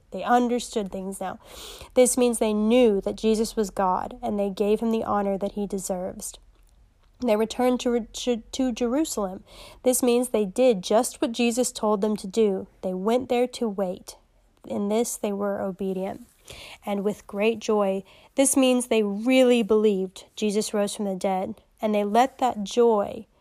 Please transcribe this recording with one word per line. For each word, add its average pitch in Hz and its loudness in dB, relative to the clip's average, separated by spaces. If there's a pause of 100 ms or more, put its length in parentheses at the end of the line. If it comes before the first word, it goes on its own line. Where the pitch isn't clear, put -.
(100)
They 185 -10
understood 240 0
things 190 -8
now. 190 -8 (560)
This 254 6
means 247 2
they 220 2
knew 214 4
that 208 -4
Jesus 220 0
was 202 -2
God, 196 -2
and 226 -4
they 202 -2
gave 208 0
him 233 0
the 226 -2
honor 202 -2
that 202 -4
he 202 -4
deserves. 190 -8 (840)
They 226 2
returned 247 2
to, 240 0
to, 233 -4
to 254 -4
Jerusalem. 226 -2 (400)
This 254 2
means 240 2
they 214 2
did 208 2
just - 0
what 285 0
Jesus 233 0
told 214 0
them 214 0
to 202 -10
do. 196 0 (160)
They 185 -4
went 226 -2
there 247 0
to 240 -4
wait. 190 -6 (500)
In 208 -4
this, 226 0
they 208 -4
were 202 -4
obedient. 190 -6 (580)
And 202 -4
with - -6
great 214 -2
joy, 196 0 (320)
this 269 2
means 254 4
they 220 2
really 240 4
believed 208 0 (100)
Jesus 214 -2
rose 202 -2
from 214 -6
the 196 -4
dead, 196 -4 (260)
and 214 0
they 208 2
let 233 2
that 220 -2
joy, 220 2 (140)